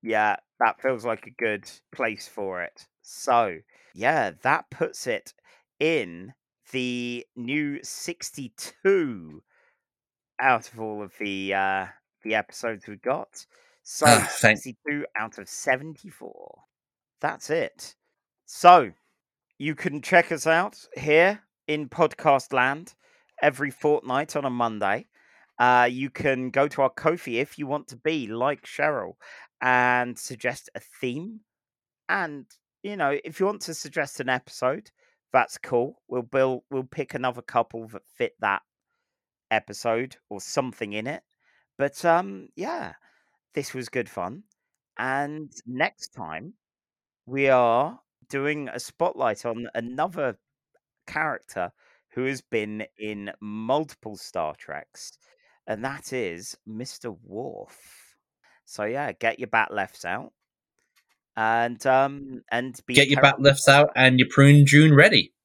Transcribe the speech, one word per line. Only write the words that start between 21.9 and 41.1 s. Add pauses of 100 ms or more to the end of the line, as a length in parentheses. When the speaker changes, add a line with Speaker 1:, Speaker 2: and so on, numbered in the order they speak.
Speaker 1:
land (480)
every
fortnight
on
a
Monday. (500)
Uh,
you
can
go
to
our
Ko-fi
if
you
want
to
be
like
Cheryl (460)
and
suggest
a
theme. (680)
And, (380)
you
know,
if
you
want
to
suggest
an
episode, (400)
that's
cool.
We'll
build,
we'll
pick
another
couple
that
fit
that (880)
episode (120)
or
something
in
it. (540)